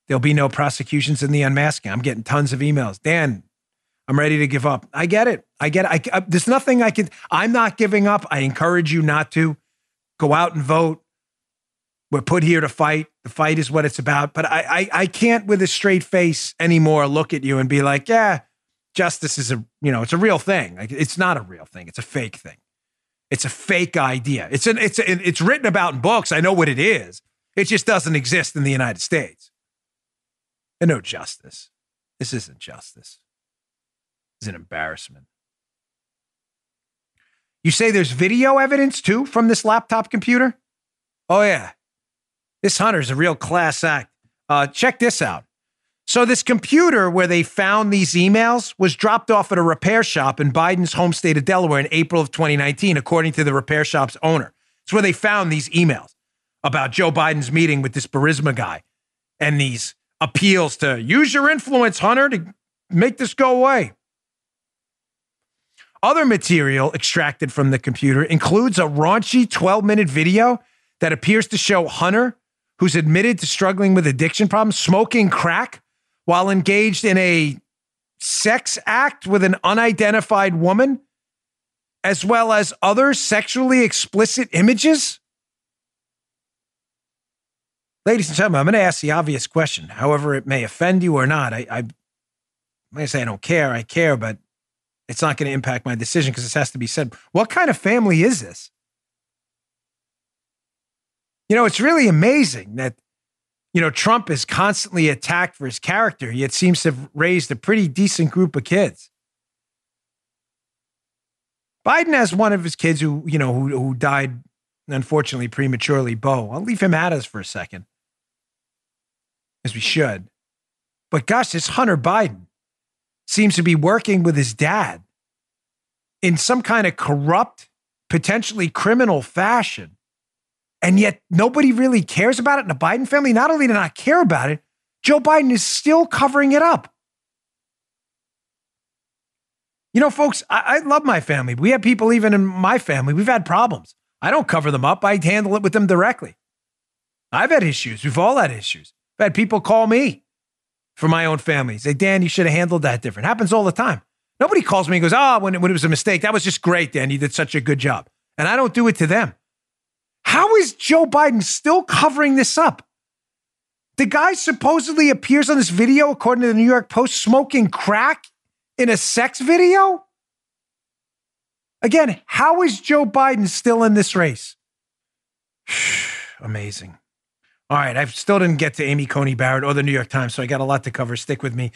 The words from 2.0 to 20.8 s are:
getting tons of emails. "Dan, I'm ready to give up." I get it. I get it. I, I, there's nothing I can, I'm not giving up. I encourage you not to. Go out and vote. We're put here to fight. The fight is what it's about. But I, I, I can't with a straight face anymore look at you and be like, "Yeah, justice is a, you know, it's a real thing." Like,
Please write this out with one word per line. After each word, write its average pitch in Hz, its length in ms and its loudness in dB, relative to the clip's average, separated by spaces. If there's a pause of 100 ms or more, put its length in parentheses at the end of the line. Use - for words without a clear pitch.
getting 117 220 -6
tons 143 280 -2
of 127 100 -6
emails. 139 380 -2
"Dan, 151 440 -2 (640)
I'm 135 100 0
ready 151 220 0
to 147 80 0
give 131 180 -4
up." 139 260 -4
I 156 140 -4
get 214 220 2
it. 202 180 -4 (140)
I 151 100 -2
get 190 160 0
it. 160 260 -2
I, 185 60 0
I, - 40 -2
there's 180 260 -2
nothing 254 340 2
I 226 80 2
can, 196 200 -2 (200)
I'm 190 220 0
not 233 260 0
giving 208 300 2
up. 208 240 0
I 147 80 -2
encourage 156 520 0
you 160 120 0
not 151 300 0
to. 160 220 0 (640)
Go 147 140 2
out 170 220 0
and 151 80 -4
vote. 160 400 0 (1040)
We're 143 120 0
put 175 200 0
here 165 200 2
to 147 80 -2
fight. 156 360 -2 (180)
The 123 60 -18
fight 156 300 0
is 131 100 -4
what 151 160 0
it's - 140 -6
about. 143 340 -2
But 156 120 -4
I, 160 220 0
I, 185 260 -2
I 175 120 0
can't 226 400 0
with 196 160 0
a 190 60 2
straight 185 360 0
face 175 560 -2
anymore 156 460 4
look 151 300 -2
at 135 80 -6
you 135 160 -2
and 131 100 -2
be 143 140 2
like, 139 260 -2
"Yeah, 214 320 2 (540)
justice 170 420 -4
is 123 140 -6
a, 113 120 -6 (200)
you 143 80 0
know, 120 100 -2
it's 113 120 -6
a 165 40 2
real 190 220 2
thing." 120 380 -4
Like, 110 140 -14